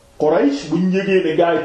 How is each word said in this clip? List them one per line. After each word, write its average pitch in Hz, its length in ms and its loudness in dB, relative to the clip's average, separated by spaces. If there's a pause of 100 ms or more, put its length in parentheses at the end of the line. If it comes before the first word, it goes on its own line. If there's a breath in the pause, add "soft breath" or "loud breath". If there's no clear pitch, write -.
(180)
Quraysh 170 520 0
buñ 180 220 0
yëgee 190 340 0
ne 156 100 -2
gaa 175 200 2
yi - 100 -2